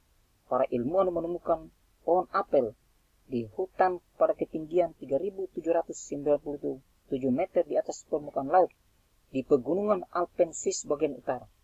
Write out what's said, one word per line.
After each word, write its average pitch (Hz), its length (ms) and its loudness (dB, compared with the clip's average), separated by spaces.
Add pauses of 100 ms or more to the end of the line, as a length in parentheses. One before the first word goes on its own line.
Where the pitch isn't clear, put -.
(500)
para 127 160 2
ilmuwan 170 480 0
menemukan 165 560 -4 (320)
pohon 175 320 2
apel 147 400 2 (560)
di 120 240 -4
hutan 185 480 0 (160)
pada 160 160 4
ketinggian 165 640 -2
tiga 131 160 -6
ribu 190 400 -4
tujuh 160 160 -2
ratus 170 240 0 (160)
sembilan 143 320 0
puluh 143 400 -6 (240)
tujuh 135 240 -2
meter 247 320 0
di - 160 -2
atas - 320 -4
permukaan 147 400 -4
laut 180 240 4 (560)
di 131 160 -4
pegunungan 180 640 2
Alpen 170 400 0
Swiss - 400 -4
bagian 147 240 0
utara. 127 320 -6 (180)